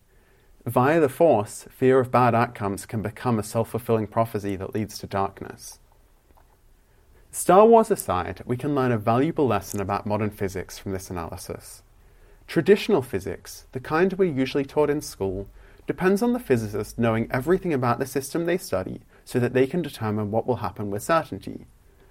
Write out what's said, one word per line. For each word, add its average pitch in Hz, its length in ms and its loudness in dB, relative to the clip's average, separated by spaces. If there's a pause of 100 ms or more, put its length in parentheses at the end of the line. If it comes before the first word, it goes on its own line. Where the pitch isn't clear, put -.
(680)
Via 131 340 4
the 143 80 4
Force, 123 640 2
fear 131 280 4
of 127 120 0
bad 123 240 4
outcomes 107 520 -2
can 113 160 -6
become 110 360 -2
a 104 40 -2
self-fulfilling 113 640 -2
prophecy 101 500 -2
that - 180 -8
leads 107 240 -4
to - 80 -12
darkness. - 720 -6 (1500)
Star 196 340 6
Wars 226 240 8
aside, 92 560 -4
we 123 100 -4
can 147 180 -4
learn 127 180 2
a 117 40 0
valuable 123 500 2
lesson 104 340 -2
about 98 260 -4
modern 107 240 -2
physics 95 480 -6
from 98 140 -8
this 92 180 -8
analysis. - 720 -10 (640)
Traditional 180 560 4
physics, - 720 -10
the 127 80 -8
kind 170 340 0
we're 185 180 0
usually 131 320 -2
taught 147 240 0
in 147 140 -2
school, 98 460 -6 (380)
depends 190 360 0
on 240 100 0
the 247 60 -2
physicist 110 600 -2
knowing 113 320 0
everything 165 440 0
about 123 240 0
the 135 80 -2
system 156 400 -4
they 175 100 0
study - 440 -6 (240)
so - 140 -2
that 123 140 0
they 127 140 4
can 175 160 -2
determine 107 480 -4
what 113 160 0
will 120 100 0
happen 101 340 -6
with 101 120 -6
certainty. 104 640 -4 (440)